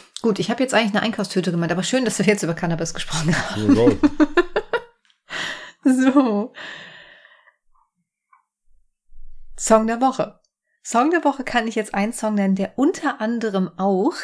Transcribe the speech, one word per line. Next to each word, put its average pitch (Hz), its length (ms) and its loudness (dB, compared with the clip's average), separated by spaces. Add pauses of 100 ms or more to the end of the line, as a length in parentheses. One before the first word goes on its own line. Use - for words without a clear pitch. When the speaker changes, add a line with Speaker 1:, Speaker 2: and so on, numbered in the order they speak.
(220)
Speaker 1:
gut, 220 160 2
ich 262 140 -2
hab 240 80 -2
jetzt 247 160 0
eigentlich 214 180 2
eine 208 80 0
Einkaufstüte 196 480 -2
gemeint, 170 220 0
aber 175 100 -2
schön, 247 240 0
dass - 140 -2
wir 170 80 0
jetzt 208 160 4
über 165 100 -2
Cannabis 165 400 -4
gesprochen 160 420 -2
haben. 107 400 2
Speaker 2:
Ja, - 140 6
ja. - 60 6 (1900)
Speaker 1:
<laughs> 262 300 4
So. 240 400 2 (3000)
Song 220 300 4
der 233 140 -2
Woche. - 380 -2 (440)
Song 262 280 0
der 339 120 2
Woche 269 200 -2
kann 233 240 -2
ich 226 80 -6
jetzt 208 180 -4
einen 208 200 -2
Song 214 220 -2
nennen, 196 200 2
der 190 220 -4
unter 285 420 0
anderem 220 580 -2
auch 196 360 0 (100)